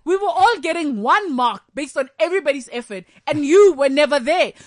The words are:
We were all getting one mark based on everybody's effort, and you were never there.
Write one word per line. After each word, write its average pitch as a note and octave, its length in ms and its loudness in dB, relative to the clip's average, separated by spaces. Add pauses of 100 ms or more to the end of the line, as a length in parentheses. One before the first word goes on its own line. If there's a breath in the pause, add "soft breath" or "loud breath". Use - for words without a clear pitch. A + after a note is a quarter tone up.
We E4+ 120 0
were G4+ 120 -2
all F#4+ 320 2
getting D#4 420 -4
one F4 300 0
mark A#3+ 300 -2 (120)
based C#4 220 -10
on C4+ 120 -4 (120)
everybody's D4+ 500 -2
effort, G#3 340 -12 (220 soft breath)
and D4+ 180 -4
you F#4 280 6
were C#4 160 0
never C#4+ 320 2
there. C#4+ 320 0 (140 soft breath)